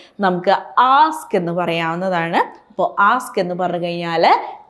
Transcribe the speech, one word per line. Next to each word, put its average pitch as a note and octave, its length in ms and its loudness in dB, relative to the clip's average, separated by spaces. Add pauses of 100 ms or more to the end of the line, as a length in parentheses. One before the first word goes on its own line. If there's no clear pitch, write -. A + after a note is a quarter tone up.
(200)
നമുക്ക് F#3 360 2 (240)
ആസ്ക് C#4 580 2
എന്ന് E3+ 140 -2
പറയാവുന്നതാണ്. E3+ 840 -2 (320)
അപ്പോ - 300 -2
ആസ്ക് A3+ 400 0
എന്ന് F3+ 160 -2
പറഞ്ഞു F3 320 -4
കഴിഞ്ഞാൽ F3 500 2 (320)